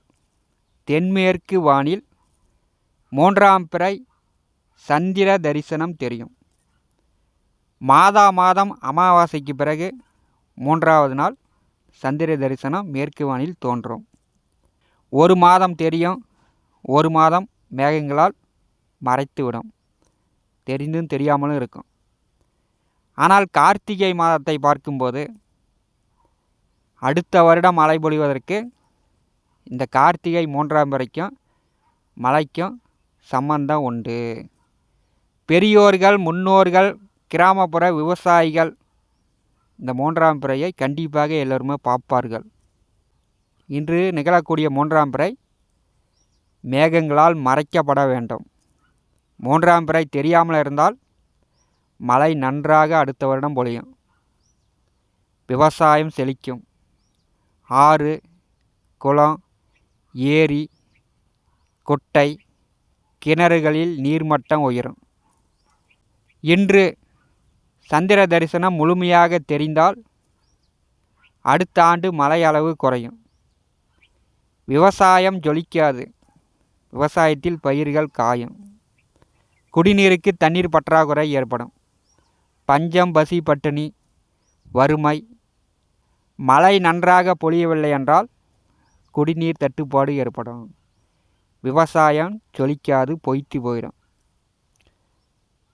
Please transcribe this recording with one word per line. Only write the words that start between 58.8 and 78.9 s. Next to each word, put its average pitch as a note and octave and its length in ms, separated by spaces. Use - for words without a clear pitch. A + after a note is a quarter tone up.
குளம், D3 400
ஏரி, D3+ 280
குட்டை, D3 400
கிணறுகளில் D#3+ 760
நீர்மட்டம் D3+ 720
உயரும். B2 340
இன்று F#3+ 420
சந்திர F#3+ 360
தரிசனம் E3+ 520
முழுமையாக F3 640
தெரிந்தால் D#3 540
அடுத்த F3 380
ஆண்டு E3+ 300
மழை D3+ 300
அளவு D#3 340
குறையும். B2+ 400
விவசாயம் F#3 720
ஜொலிக்காது. D3+ 640
விவசாயத்தில் D#3 680
பயிர்கள் D3 520
காயும். A#2+ 420